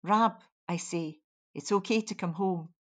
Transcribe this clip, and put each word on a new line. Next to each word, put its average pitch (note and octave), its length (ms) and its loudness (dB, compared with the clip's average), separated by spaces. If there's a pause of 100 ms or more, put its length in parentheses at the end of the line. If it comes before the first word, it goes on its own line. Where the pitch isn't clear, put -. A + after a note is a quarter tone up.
"Rab," G#3+ 400 4 (260)
I F3 80 0
say, E3 460 -6 (320)
"it's D3 180 -4
okay G#3 300 2
to G#3+ 120 -8
come E3+ 200 -4
home. F3 480 -2